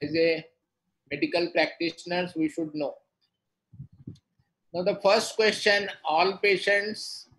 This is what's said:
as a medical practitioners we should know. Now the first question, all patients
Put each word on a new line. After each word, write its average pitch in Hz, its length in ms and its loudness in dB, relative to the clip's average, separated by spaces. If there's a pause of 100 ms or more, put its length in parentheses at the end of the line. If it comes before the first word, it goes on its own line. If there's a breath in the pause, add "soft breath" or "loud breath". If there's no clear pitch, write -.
as 147 140 -6
a 165 320 2 (640)
medical 156 400 -2
practitioners 175 840 -2
we 156 120 0
should 151 240 -6
know. 147 220 -6 (1800)
Now 175 100 -4
the 196 200 -2
first 214 340 2
question, 202 520 2 (160)
all 180 340 2
patients 202 880 0 (100)